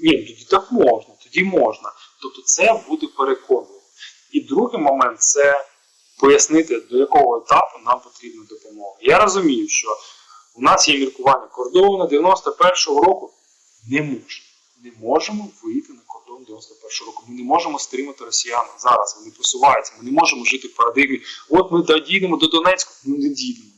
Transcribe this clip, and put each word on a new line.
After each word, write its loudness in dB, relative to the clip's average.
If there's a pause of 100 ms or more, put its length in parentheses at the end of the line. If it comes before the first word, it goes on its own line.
ні, 2
ну, -10
тоді -20
так 0
можна, 2 (100)
тоді -4
можна». -2 (300)
Тобто -14
це 0
буде -6 (100)
переконливо. -4 (500)
І -2
другий -4
момент, 0
це 2 (540)
пояснити, 4
до -4
якого 2
етапу 0
нам 0
потрібна -20
допомога. -20
Я 4
розумію, 0
що -4 (580)
у -14
нас 2
є 0
міркування -2
кордону 2
дев'яносто 2
першого 2
року. 0 (560)
Не -2
можемо. -8 (600)
Не -20 (160)
можемо -4 (140)
вийти -8
на -20
кордон -20
дев'яносто -20
першого -16
року. -20
Ми -18
не -14
можемо -2
стримати -10
росіян -4 (120)
зараз. 0
Вони -20
просуваються. 0
Ми -20
не -8
можемо 0
жити -4
в -20
парадигмі. 0 (280)
От 2
ми 2
дійдемо -2
до 0
Донецьку. 0 (140)
Ну, -4
не -2
дійдемо. -8 (100)